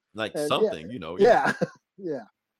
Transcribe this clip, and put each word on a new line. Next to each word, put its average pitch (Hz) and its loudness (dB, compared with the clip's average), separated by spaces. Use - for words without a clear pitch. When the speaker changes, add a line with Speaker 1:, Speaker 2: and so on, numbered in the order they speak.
Speaker 1:
Like 107 -6
Speaker 2:
And, 151 -4
yeah, 147 -2
Speaker 1:
something, 139 -2
you 123 -10
know, 82 -8
yeah. - 6
Speaker 2:
yeah, - 0
<laughs> - -20
yeah. 160 -8